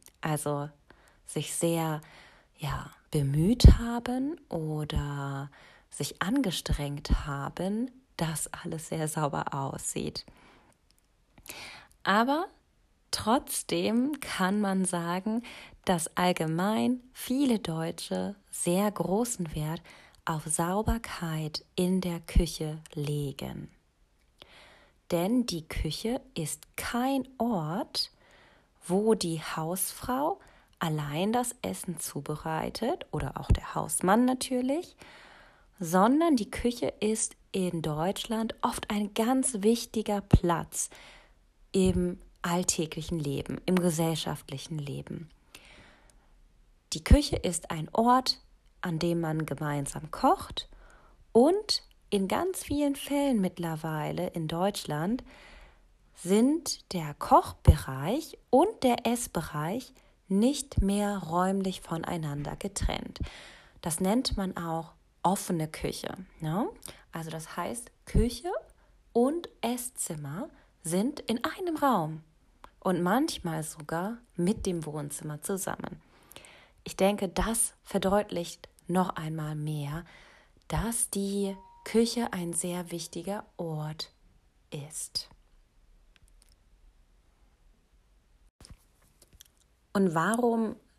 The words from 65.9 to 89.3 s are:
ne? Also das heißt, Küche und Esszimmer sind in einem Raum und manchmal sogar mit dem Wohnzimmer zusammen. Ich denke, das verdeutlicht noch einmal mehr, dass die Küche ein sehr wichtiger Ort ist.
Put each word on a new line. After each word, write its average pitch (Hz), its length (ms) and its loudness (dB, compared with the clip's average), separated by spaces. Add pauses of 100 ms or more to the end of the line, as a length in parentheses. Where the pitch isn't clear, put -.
ne? 175 300 -2 (420)
Also 165 180 -10
das 160 280 -12
heißt, - 340 -8 (140)
Küche 240 440 2 (640)
und 285 380 2 (100)
Esszimmer 202 880 -6 (360)
sind 196 360 0
in - 240 -4
einem 330 320 -4
Raum 165 480 2 (560)
und 180 240 2
manchmal 180 600 0
sogar 170 560 -6 (180)
mit 180 280 0
dem 175 200 -2
Wohnzimmer 151 560 -8
zusammen. - 600 -6 (840)
Ich - 100 -12
denke, 196 320 2
das 196 460 0 (100)
verdeutlicht 196 840 -2 (180)
noch 180 220 2
einmal 156 460 -6
mehr, 151 500 -6 (640)
dass 202 400 -2
die 196 440 -2 (300)
Küche 233 480 2
ein 175 220 -4
sehr 175 380 -4
wichtiger 175 520 -8 (140)
Ort 156 560 -6 (580)
ist. - 560 -8 (4000)